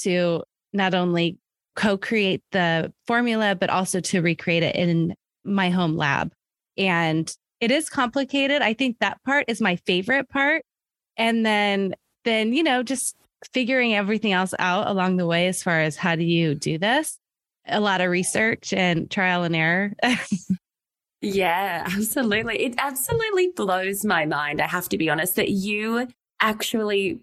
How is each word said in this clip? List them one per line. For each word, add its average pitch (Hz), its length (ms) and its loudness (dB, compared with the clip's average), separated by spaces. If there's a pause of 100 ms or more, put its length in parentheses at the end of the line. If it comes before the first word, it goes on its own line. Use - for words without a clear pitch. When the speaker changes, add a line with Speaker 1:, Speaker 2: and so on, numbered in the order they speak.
Speaker 1:
to 175 420 0 (280)
not 190 220 0
only 175 440 0 (380)
co-create 202 680 0 (100)
the 165 400 0 (140)
formula, 226 480 2
but 185 160 -2
also 185 300 0
to 175 220 0
recreate 170 400 0
it 156 120 0
in 170 400 0 (300)
my 196 260 0
home 175 260 0
lab. 151 360 0 (440)
And 165 560 0 (280)
it 233 100 0
is 311 180 0
complicated. 277 760 0
I 220 120 0
think 254 260 -2
that - 240 -2
part 277 240 0
is 220 120 -4
my 185 160 4
favorite 196 520 -2
part. 285 340 0 (540)
And 226 280 0
then, 202 500 2 (300)
then, 220 280 0
you 311 100 2
know, 254 200 2
just 254 340 -4 (360)
figuring 247 420 2
everything 208 380 0
else 185 260 2
out 185 300 0
along 185 280 2
the 180 100 0
way 170 220 2
as 180 140 -4
far 170 180 2
as 156 160 0
how 170 200 0
do 170 80 0
you 165 300 2
do 151 240 -4
this? 247 400 0 (500)
A 214 120 0
lot 196 200 2
of 180 100 2
research 202 600 0
and 180 380 0
trial 180 340 0
and 170 100 -2
error. 175 380 0 (100)
<laughs> 240 40 2 (1160)
Speaker 2:
Yeah, 185 640 0
absolutely. 220 760 0
It 240 180 -2
absolutely 370 720 0
blows 196 560 -2
my 170 220 2
mind, 147 340 -2
I 151 60 2
have 175 240 -4
to - 80 -2
be 160 100 0
honest, 156 280 0
that - 120 2
you 214 600 -2 (320)
actually 208 840 0